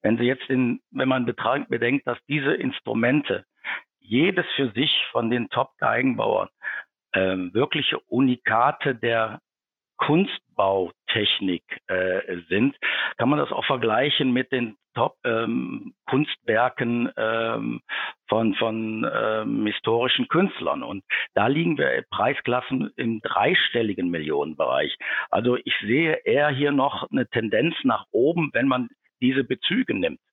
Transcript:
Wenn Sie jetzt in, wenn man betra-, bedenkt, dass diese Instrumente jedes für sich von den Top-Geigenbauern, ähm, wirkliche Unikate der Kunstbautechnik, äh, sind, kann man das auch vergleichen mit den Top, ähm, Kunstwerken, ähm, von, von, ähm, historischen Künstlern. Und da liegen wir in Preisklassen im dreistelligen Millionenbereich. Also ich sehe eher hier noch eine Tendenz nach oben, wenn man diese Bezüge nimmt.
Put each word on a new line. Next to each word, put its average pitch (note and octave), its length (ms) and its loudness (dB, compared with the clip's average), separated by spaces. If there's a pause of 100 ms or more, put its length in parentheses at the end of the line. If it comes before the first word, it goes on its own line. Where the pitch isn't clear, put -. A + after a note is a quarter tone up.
Wenn A2 160 2
Sie A#2+ 60 0
jetzt B2+ 240 -2
in, B2+ 320 2 (100)
wenn C3 180 0
man B2+ 160 2
betra-, A#2+ 420 0
bedenkt, B2+ 380 0
dass A#2+ 220 -2
diese C#3+ 260 0
Instrumente A#2 920 0 (560)
jedes E3+ 460 2 (100)
für C3+ 180 0
sich C3+ 180 0 (200)
von A#2 200 0
den A#2+ 180 -2
Top-Geigenbauern, A2+ 1000 0 (680)
ähm, F#2 400 0
wirkliche C#3 460 0
Unikate B2+ 920 2
der A2+ 460 -2 (580)
Kunstbautechnik, G2 1700 0 (240)
äh, F#2 500 -2 (120)
sind, A2+ 260 2 (420)
kann B2 120 2
man D3 100 2
das C#3+ 120 -2
auch - 140 -4
vergleichen B2+ 680 0
mit B2+ 200 0
den A#2 240 -2 (180)
Top, A#2+ 300 -2
ähm, A#2 680 -2 (120)
Kunstwerken, A#2+ 1120 0
ähm, A2+ 640 -2 (460)
von, A2 280 2
von, A2 580 -2
ähm, A2 520 0
historischen A#2 640 0
Künstlern. A2+ 560 0
Und G2 200 -10 (300)
da G#2 140 2
liegen D#3 300 2
wir C2+ 160 2
in - 160 -2
Preisklassen B2+ 840 -2
im A2+ 260 -2
dreistelligen A2 880 0
Millionenbereich. D2+ 840 -2 (340)
Also A#2+ 280 2
ich - 240 -6
sehe D3 420 0
eher D3 260 2
hier C#3+ 220 0
noch C#3 400 -2
eine A#2+ 160 -2
Tendenz A2+ 560 0
nach A#2 280 0
oben, D#3 420 2
wenn A#2+ 140 2
man B2+ 220 0 (320)
diese C3 220 2
Bezüge - 500 -2
nimmt. E2+ 260 -2 (140)